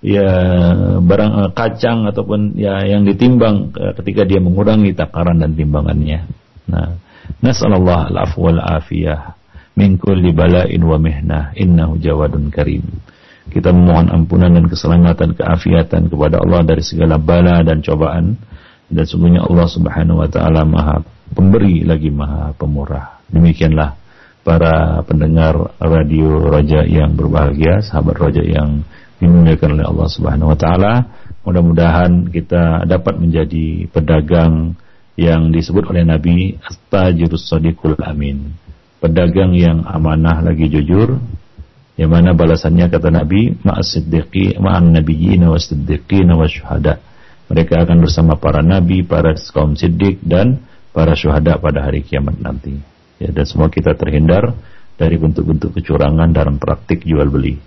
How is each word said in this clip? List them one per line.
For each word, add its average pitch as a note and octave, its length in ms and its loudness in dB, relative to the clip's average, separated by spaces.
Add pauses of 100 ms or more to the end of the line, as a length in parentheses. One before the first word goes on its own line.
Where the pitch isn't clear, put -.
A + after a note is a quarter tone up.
ya, G2+ 240 2 (720)
barang, G2+ 340 2 (120)
eh, F#2 100 -2
kacang A2+ 560 -2
ataupun, G#2 480 -4
ya, G2 300 -2
yang G2+ 180 2
ditimbang, A2 720 2
eh, F#2+ 220 -4
ketika G2+ 260 -2
dia F#2+ 160 2
mengurangi G2 540 2
takaran E2+ 420 -2
dan D#2 160 0
timbangannya. D2+ 720 -2 (400)
Nah, E2+ 320 -6 (400)
nasallallahu F#2 720 0
al-afwa F2 400 -2
wal E2 100 2 (200)
afiyah D#2+ 560 -6 (420)
min G2 220 4
kulli F2+ 340 2
bala'in F2 480 2
wa D#2+ 160 2
mihnah, D2+ 560 -4
innahu E2 480 0
jawadun D2 480 -2
karim. C#2+ 320 -4 (680)
Kita F2+ 180 0
memohon E2+ 400 4
ampunan F2 460 2
dan E2+ 100 4
keselamatan, E2 720 2
keafiatan E2+ 720 0
kepada D#2 320 0
Allah F2 240 2
dari D#2+ 160 0
segala D#2+ 380 0
bala F2 420 2
dan D#2+ 220 0
cobaan, D#2+ 560 -2 (480)
dan D#2+ 160 -2
sungguhnya F2 400 2
Allah F2 240 2
Subhanahu E2 560 -2
wa D#2 80 -2
taala D#2+ 320 0
Maha D#2 400 0 (240)
Pemberi G2 560 2
lagi D#2 240 0
Maha D2 480 -6
Pemurah. C#2 720 -6
Demikianlah D#2+ 720 2 (400)
para D#2+ 640 2
pendengar D#2+ 720 0
radio D#2 720 2
Roja D2+ 400 2
yang D2+ 240 2
berbahagia, D#2 720 0
sahabat D#2+ 320 -2
Roja D#2+ 240 0
yang D2+ 400 -2 (400)
dimuliakan E2 560 4
oleh D2+ 160 -2
Allah D#2+ 160 0
Subhanahu D#2 400 -2
wa D2 100 2
taala. F#2 360 2 (500)
Mudah-mudahan F2 880 2
kita E2+ 560 -2
dapat F2 320 -2
menjadi D#2+ 720 -2
pedagang D#2+ 800 0 (480)
yang E2 320 2
disebut E2 400 0
oleh E2+ 160 2
Nabi F2 480 0
At-Tajirus E2+ 880 -2
Sadiqul D#2+ 560 -2
Amin, D2 560 -8 (480)
pedagang F2+ 480 2
yang E2+ 320 2
amanah D#2+ 560 0
lagi D#2+ 320 0
jujur, G2 480 0 (800)
yang E2 80 2
mana E2+ 240 4
balasannya E2 560 2
kata E2 240 0
Nabi, E2 480 0
"Ma'as - 320 -4
siddiqi, E2 640 -2
ma'an F2+ 400 2
nabiyyin E2 480 2
was E2 240 0
siddiqin D#2 640 0
was D#2+ 240 2
syuhada." D2 480 -4 (440)
Mereka E2 360 0
akan E2+ 200 4
bersama D#2 320 2
para D2 240 -2
nabi, F#2 400 2
para D#2+ 320 0 (240)
kaum D2+ 160 0
siddiq F2+ 480 -2
dan G2 400 0 (320)
para D#2+ 240 0
syuhada D2+ 400 0
pada D2+ 240 -2
hari D2 240 -4
kiamat C#2 400 -4
nanti. C#2 320 -10 (400)
Ya, E2 160 -8
dan D2+ 160 -2
semua D#2 240 0
kita D#2 240 -2
terhindar E2 560 0 (480)
dari D#2+ 160 0
bentuk-bentuk D#2 560 -2
kecurangan D#2 560 0
dalam D2 320 0
praktik - 480 -6
jual D2 180 0
beli. C#2 300 -2 (100)